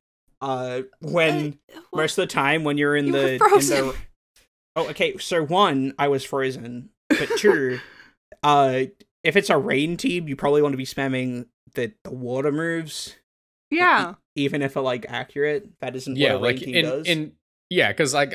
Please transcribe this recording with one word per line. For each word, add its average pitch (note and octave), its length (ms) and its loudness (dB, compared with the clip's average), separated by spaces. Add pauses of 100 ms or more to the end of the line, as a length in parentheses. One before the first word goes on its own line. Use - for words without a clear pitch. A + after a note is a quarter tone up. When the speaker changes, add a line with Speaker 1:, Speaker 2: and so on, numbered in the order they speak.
(400)
Speaker 1:
Uh, B2+ 420 -6 (180)
when D3+ 600 0 (120)
Speaker 2:
Uh, - 80 -20 (100)
what? D#3 120 -4
Speaker 1:
most D#3 160 -2
of F#3 100 2
the - 60 -10
time D3 300 2
when D3 140 0
you're D3 180 2
in C#3+ 100 0
Speaker 2:
You C#3 60 0
were C#3 100 2
Speaker 1:
the, C3 120 2
in - 40 -4
Speaker 2:
frozen. - 480 4
Speaker 1:
the, B2+ 80 -4 (800)
oh, D#3 160 -2
okay. D#3 280 -2
So E3 260 -2
one, C#3+ 560 2
I C#3+ 80 2
was C3+ 160 0
frozen, B2+ 640 -6 (180)
but - 200 0
Speaker 2:
<laughs> A4 100 -2
Speaker 1:
two, C#3 400 2 (640)
uh, C#3 400 4 (400)
if E3 140 2
it's G3+ 140 2
a E3 60 6
rain D#3 400 0
team, F3 320 -2
you C3+ 80 -4
probably D3 260 4
wanna C#3 140 2
be C3 80 -6
spamming B2+ 640 -4 (280)
the, A#2 180 -4 (120)
the - 60 -14
water C3 420 -2
moves. D#3+ 600 -6 (560)
Speaker 2:
Yeah. C#4+ 420 2 (240)
Speaker 1:
E-, C#3+ 80 0
even C#3+ 180 0
if C#3 120 -4
they're, C#3 80 -2
like, B2+ 260 -2
accurate, C#3+ 600 -4 (100)
that B2 160 -8
isn't B2+ 200 -8
Speaker 3:
Yeah, C3+ 180 2
Speaker 1:
what G2 60 -2
a - 20 -4
rain B2 140 2
Speaker 3:
like, - 80 -8
Speaker 1:
team - 100 -8
Speaker 3:
in, E3+ 100 2
Speaker 1:
does. D3 220 -4
Speaker 3:
in, D#3 260 -2 (380)
yeah, C#3 240 2
'cause, C#3 200 0
like, C#3+ 200 0